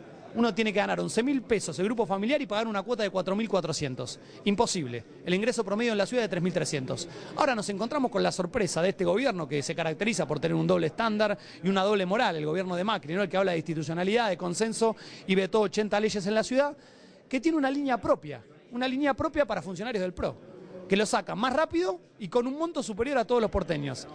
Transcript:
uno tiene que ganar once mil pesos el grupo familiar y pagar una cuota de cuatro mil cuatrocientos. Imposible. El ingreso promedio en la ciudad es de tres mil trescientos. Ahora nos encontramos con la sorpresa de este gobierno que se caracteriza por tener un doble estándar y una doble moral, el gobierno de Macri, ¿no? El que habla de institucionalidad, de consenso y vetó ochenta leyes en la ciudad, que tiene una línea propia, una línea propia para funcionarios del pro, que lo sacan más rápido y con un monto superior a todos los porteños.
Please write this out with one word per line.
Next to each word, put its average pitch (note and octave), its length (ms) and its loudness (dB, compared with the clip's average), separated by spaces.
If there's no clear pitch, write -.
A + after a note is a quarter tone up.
uno A3+ 180 4
tiene G#3+ 200 2
que G3 80 2
ganar G3 200 0
once F3 220 0
mil C4+ 200 2
pesos F3+ 360 -2
el F#3 80 2
grupo A3+ 180 0
familiar G#3 380 0
y A#3 40 -4
pagar G#3 200 -2
una G#3 160 -2
cuota A3+ 220 -2
de G3 40 0
cuatro F#3 260 -2
mil G#3+ 140 0
cuatrocientos. D3+ 720 -2
Imposible. F3 580 2
El F3 80 0
ingreso A3 320 2
promedio G#3+ 280 0
en G#3 60 2
la G3 60 2
ciudad A#3+ 200 0
es G3+ 40 0
de - 40 -8
tres F3 100 0
mil F3+ 100 2
trescientos. C3+ 560 -2
Ahora C#4 180 4
nos G#3 160 -2
encontramos A#3 400 0
con F#3+ 120 0
la F3+ 80 2
sorpresa F3+ 520 0
de F#3+ 80 4
este F#3+ 140 -2
gobierno F3+ 440 2
que D3 140 0
se D#3+ 120 -6
caracteriza E3 520 0
por D3 140 -2
tener E3 160 0
un D#3+ 100 2
doble E3+ 220 4
estándar G#3+ 500 0
y E3+ 80 0
una G3 120 4
doble G3+ 220 4
moral, G3 320 2
el D3+ 80 -2
gobierno F3+ 320 -2
de F3 80 -2
Macri, E3+ 300 -2
¿no? G3+ 80 0
El F3+ 80 -2
que F#3 80 0
habla F#3+ 140 4
de E3 60 0
institucionalidad, E3+ 680 0
de F3+ 80 0
consenso G#3 580 0
y F#3+ 80 2
vetó F#3+ 280 4
ochenta G#3 360 0
leyes G#3 280 0
en G#3 80 0
la A3 80 4
ciudad, C#4 340 0
que B3+ 140 -2
tiene D#4+ 160 2
una C4+ 140 2
línea C#4 280 0
propia, D3+ 460 0
una B3 140 -2
línea C4+ 280 2
propia D4 320 0
para G3+ 160 -2
funcionarios F#3+ 400 -4
del F#3 100 -2
pro, F3+ 240 -4
que G3 120 4
lo G#3 80 4
sacan F#3+ 320 0
más B3+ 160 2
rápido E4+ 440 2
y G3 100 -8
con A#3+ 180 2
un C4+ 120 -4
monto D#4+ 240 -2
superior A#3 340 -2
a A#3 80 4
todos A#3+ 160 2
los G#3 100 2
porteños. D3+ 640 -2